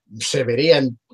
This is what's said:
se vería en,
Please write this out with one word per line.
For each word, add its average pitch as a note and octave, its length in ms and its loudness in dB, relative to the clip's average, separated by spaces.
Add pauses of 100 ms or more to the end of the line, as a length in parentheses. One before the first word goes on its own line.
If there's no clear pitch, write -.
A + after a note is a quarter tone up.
(200)
se C3+ 240 -4
vería C#3+ 320 2
en, C3 220 -2 (140)